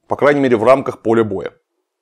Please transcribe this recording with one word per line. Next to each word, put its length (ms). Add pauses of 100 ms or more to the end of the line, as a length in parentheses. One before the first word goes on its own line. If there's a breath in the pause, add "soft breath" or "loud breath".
по 80
крайней 260
мере, 160
в 60
рамках 400
поля 220
боя. 280 (500)